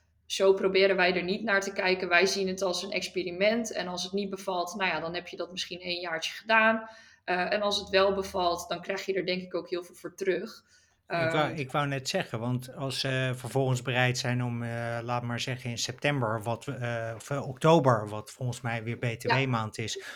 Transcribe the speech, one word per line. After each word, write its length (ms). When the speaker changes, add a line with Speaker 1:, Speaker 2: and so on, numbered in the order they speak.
Speaker 1:
Zo 280
proberen 420
wij 200
er 60
niet 200
naar 180
te 120
kijken. 360
Wij 180
zien 220
het 140
als 200
een 100
experiment 800
en 160
als 140
het 100
niet 180
bevalt, 440
nou 160
ja, 100
dan 140
heb 140
je 80
dat 140
misschien 300
één 200
jaartje 320
gedaan. 560
Eh, 280
en 100
als 180
het 80
wel 260
bevalt, 540
dan 120
krijg 260
je 80
er 120
denk 160
ik 120
ook 160
heel 140
veel 100
voor 200
terug. 500
Speaker 2:
Ik 240
wou, 180
Speaker 1:
Ehm, 100
Speaker 2:
ik 120
wou 160
net 220
zeggen, 320
want 340
als 260
ze 360
vervolgens 460
bereid 360
zijn 260
om, 180
eh, 400
laat 200
maar 180
zeggen 300
in 80
september, 640
wat 220
we, 80
eh, 440
of, 140
eh, 180
oktober, 600
wat 220
volgens 300
mij 220
weer 160
B 60
T 180
W 60
Speaker 1:
Ja. 180
Speaker 2:
maand 320
is, 260